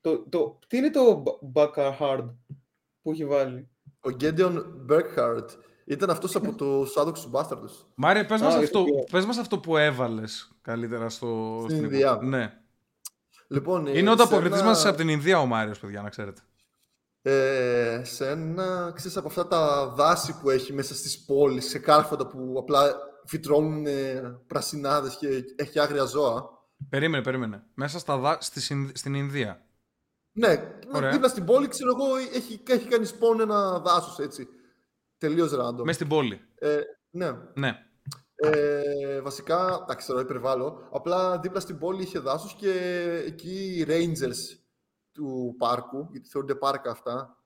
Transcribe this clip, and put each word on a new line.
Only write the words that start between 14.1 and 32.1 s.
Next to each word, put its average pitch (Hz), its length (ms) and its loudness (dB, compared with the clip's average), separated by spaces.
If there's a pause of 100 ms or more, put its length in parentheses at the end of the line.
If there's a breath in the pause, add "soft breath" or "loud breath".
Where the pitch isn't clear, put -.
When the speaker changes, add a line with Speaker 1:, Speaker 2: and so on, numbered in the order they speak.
Speaker 3:
ανταποκριτής 185 380 4
Speaker 2:
ένα 208 80 4
Speaker 3:
μας 214 180 6
από 196 100 2
την 160 120 0
Ινδία 156 320 4
ο 135 60 2
Μάριος, 110 320 0
παιδιά, 101 240 -10
να 104 60 -10
ξέρετε. 101 320 -12 (840)
Speaker 2:
Ε, 123 800 2
σε 131 260 -6
ένα, 175 640 -4
ξέρεις, - 220 -10
από 147 120 -6
αυτά 170 200 -2
τα 147 380 4 (100)
δάση 160 440 4
που 139 100 2
έχει 131 220 2
μέσα 139 220 -6
στις - 300 -8
πόλεις, 139 440 4
σε - 100 -6
κάρφωτα 151 480 4
που 127 320 -10
απλά 139 360 4 (300)
φυτρώνουν, 151 600 0
ε, 135 340 -4 (260)
πρασινάδες 139 680 -2
και 135 280 -2 (120)
έχει 147 240 -4
άγρια 147 240 2
ζώα. 127 400 0 (440)
Speaker 3:
Περίμενε, 143 340 0
περίμενε. 120 400 -4 (120)
Μέσα 143 240 -6
στα 151 180 -2
δά-, 143 260 0
στη - 180 -8
Συνδ-, 139 360 -4
στην 139 180 -6
Ινδία. 139 460 -4 (720)
Speaker 2:
Ναι, 214 400 2 (200)
Speaker 3:
Ωραία. 269 180 0
Speaker 2:
δίπλα 262 180 4
στην 233 160 -2
πόλη, 254 240 4
ξέρω 247 300 -2
εγώ, 262 180 0 (180)